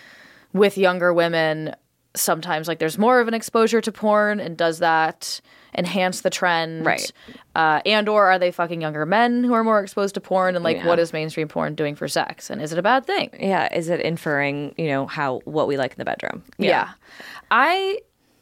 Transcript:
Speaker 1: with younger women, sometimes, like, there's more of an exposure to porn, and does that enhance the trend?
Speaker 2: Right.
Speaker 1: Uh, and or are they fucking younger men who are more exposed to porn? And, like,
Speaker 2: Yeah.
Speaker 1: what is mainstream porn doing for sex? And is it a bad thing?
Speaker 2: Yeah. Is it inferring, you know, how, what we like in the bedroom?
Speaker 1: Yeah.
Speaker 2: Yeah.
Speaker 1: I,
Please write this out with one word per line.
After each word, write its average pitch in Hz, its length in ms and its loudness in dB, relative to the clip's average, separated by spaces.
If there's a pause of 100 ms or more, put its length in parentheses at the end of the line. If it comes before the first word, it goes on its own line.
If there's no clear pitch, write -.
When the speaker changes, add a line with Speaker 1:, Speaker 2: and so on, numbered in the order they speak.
(520)
Speaker 1:
with 196 260 4
younger 180 360 2
women, 160 600 0 (420)
sometimes, 160 520 -2
like, 165 120 -4
there's 160 180 -2
more 240 240 4
of 226 80 0
an 226 40 -4
exposure 226 460 2
to 208 140 -4
porn, 208 480 2
and 165 160 -8
does 165 220 0
that 165 600 0 (380)
enhance 185 420 0
the 190 100 0
trend? 165 560 -2
Speaker 2:
Right. - 240 0 (460)
Speaker 1:
Uh, 156 300 4
and 208 240 2
or 208 160 6
are 185 140 6
they 180 120 2
fucking 170 300 -4
younger 151 240 -2
men 240 400 2
who 247 80 2
are 226 100 2
more 220 160 4
exposed 202 360 -4
to 185 60 -6
porn? 185 340 0
And, 170 100 -2
like, 165 120 0
Speaker 2:
Yeah. 170 100 -4
Speaker 1:
what 170 120 4
is 165 140 0
mainstream 156 340 -4
porn 156 280 -4
doing 147 200 -4
for 156 140 -6
sex? - 400 -4
And - 120 -8
is 156 120 -6
it 160 60 -4
a 175 40 -2
bad 247 220 2
thing? 392 240 -4 (100)
Speaker 2:
Yeah. 180 340 0
Is 160 140 -4
it 170 140 -2
inferring, 143 760 -4
you 165 120 -4
know, 135 180 -2
how, 135 380 -4
what 147 240 -2
we 143 80 -2
like 127 140 -2
in - 60 -20
the - 80 -8
bedroom? - 380 -8 (140)
Speaker 1:
Yeah. 190 120 -2
Speaker 2:
Yeah. 139 200 0 (600)
Speaker 1:
I, 381 480 2 (420)